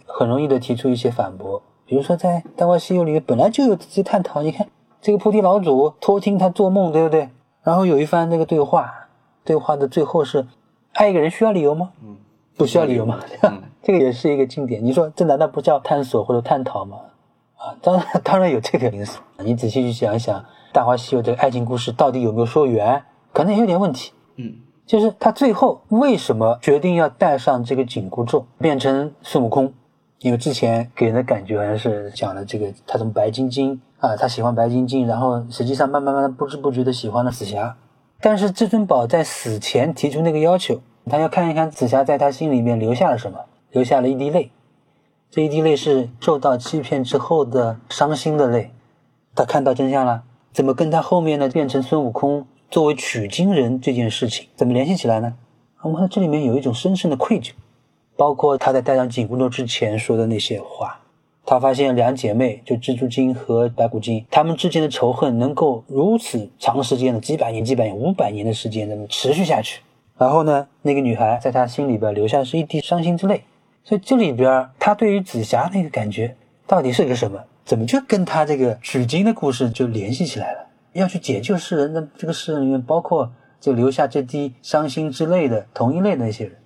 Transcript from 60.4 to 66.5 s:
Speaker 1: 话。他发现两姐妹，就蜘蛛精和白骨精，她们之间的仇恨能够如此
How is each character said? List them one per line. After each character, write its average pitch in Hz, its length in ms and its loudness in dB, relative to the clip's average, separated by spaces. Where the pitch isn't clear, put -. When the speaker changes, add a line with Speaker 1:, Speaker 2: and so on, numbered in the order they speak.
Speaker 1:
话。 - 400 -12
他 127 140 4
发 135 140 4
现 131 220 2
两 120 200 2
姐 117 160 -2
妹， 113 320 0
就 123 120 -2
蜘 123 200 -2
蛛 127 120 -2
精 131 260 0
和 120 360 0
白 117 180 0
骨 113 120 -4
精， 113 300 -4
她 151 140 4
们 165 120 -2
之 175 140 -2
间 156 140 0
的 151 40 0
仇 123 240 0
恨 120 280 0
能 135 160 0
够 131 320 0
如 156 280 2
此 107 320 -4